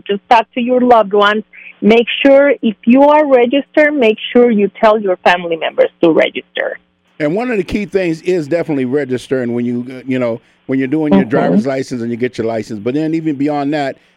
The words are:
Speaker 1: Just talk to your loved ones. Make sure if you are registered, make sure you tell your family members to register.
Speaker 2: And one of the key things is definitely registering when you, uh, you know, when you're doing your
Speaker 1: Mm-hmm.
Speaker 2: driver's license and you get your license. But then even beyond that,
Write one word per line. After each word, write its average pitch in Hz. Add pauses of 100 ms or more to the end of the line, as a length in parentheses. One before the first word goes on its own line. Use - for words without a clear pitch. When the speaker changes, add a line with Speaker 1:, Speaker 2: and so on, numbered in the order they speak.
Speaker 1:
Just 202 (100)
talk 226
to 254
your 247
loved 226
ones. 208 (380)
Make 226 (180)
sure 277 (100)
if 220 (100)
you 262
are 294
registered, 269
make 220 (140)
sure 240
you 202 (100)
tell 220
your 185
family 175
members 139 (120)
to 170
register. - (400)
Speaker 2:
And 151
one 240
of 226
the 180
key 208
things 170
is 180
definitely 147
registering 127
when 120
you, 123
uh, 131
you 127
know, 117 (260)
when 135
you're 135
doing 151
your 139
Speaker 1:
Mm-hmm. 117
Speaker 2:
driver's -
license 135
and 117
you 117
get 120
your 110
license. 113
But 120
then 160
even 156
beyond 143
that, 139 (180)